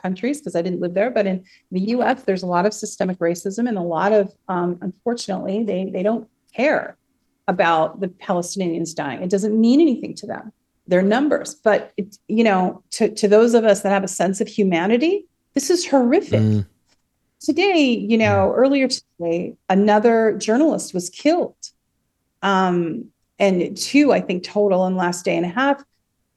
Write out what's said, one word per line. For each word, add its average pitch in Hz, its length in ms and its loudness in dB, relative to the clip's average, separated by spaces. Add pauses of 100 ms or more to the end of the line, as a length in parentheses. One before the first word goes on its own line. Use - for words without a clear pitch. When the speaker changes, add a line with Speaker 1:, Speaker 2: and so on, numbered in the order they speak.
Speaker 1:
countries 233 400 -6
'cause 185 120 -8
I 170 60 0
didn't 180 200 -4
live 175 120 -4
there, 208 180 0
but 220 160 0
in 185 160 -4 (280)
the 185 100 -4 (140)
U 247 80 0
S, 247 220 -2
there's 190 180 -2
a 185 40 -6
lot 175 200 0
of 214 80 -4
systemic 185 440 -6
racism 196 480 -2
and 220 120 -2
a 175 40 -4
lot 175 300 0
of, 208 180 2 (180)
um, 180 340 -2
unfortunately, 196 840 -6
they, 190 220 -4
they 190 160 -6
don't 220 260 -2 (260)
care 262 440 -2 (500)
about 170 520 0
the 190 80 -4
Palestinians 175 880 -6
dying. 147 280 -8
It 180 80 -6
doesn't 208 280 0
mean 233 220 4
anything 294 360 0
to 202 100 -16
them, - 260 -12 (340)
their 180 140 2
numbers. 240 540 0
But, - 420 -2
it, - 220 -10 (100)
you 226 160 0
know, 185 460 0
to, 214 180 0
to 214 180 -2
those 220 280 6
of 226 100 4
us 208 180 4
that 202 60 -2
have 196 160 0
a 190 40 -6
sense 196 340 -2
of - 60 -6
humanity, 220 760 0 (300)
this 269 160 -2
is 349 160 0
horrific. 254 560 2
Speaker 2:
Mm. 107 240 2 (720)
Speaker 1:
Today, 339 440 2
you 220 340 0
know, 202 340 2
Speaker 2:
Mm. - 60 -2
Speaker 1:
earlier 269 300 2
today, 170 680 -6 (160)
another 214 680 4
journalist 220 560 0
was 180 160 -6
killed, 311 480 -2 (840)
um, 180 640 0 (320)
and 190 380 0
two, 277 360 2
I 185 80 2
think, 180 240 -6
total 190 420 2
in 185 80 -2
the 185 40 -2
last 175 260 -2
day 175 120 -2
and 170 100 -2
a - 20 -4
half. 269 340 0 (540)